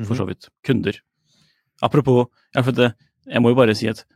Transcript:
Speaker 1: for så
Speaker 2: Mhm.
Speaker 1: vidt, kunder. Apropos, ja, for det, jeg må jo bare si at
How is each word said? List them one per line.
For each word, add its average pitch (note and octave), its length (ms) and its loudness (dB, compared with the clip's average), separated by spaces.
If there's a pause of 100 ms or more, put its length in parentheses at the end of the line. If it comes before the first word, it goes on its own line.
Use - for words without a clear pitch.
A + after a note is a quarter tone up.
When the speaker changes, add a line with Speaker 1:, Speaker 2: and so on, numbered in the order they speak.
Speaker 1:
for G#2+ 120 -4
så G2+ 100 -4
Speaker 2:
Mhm. - 80 -6
Speaker 1:
vidt, - 160 -18 (160)
kunder. G#2 340 -2 (840)
Apropos, B2 460 2 (260)
ja, C3+ 80 0
for B2+ 120 -2
det, A#2+ 200 0 (340)
jeg A#2+ 140 -2
må A#2 80 4
jo B2 60 2
bare A#2+ 200 4
si A2 120 -4
at A2 160 -8 (120)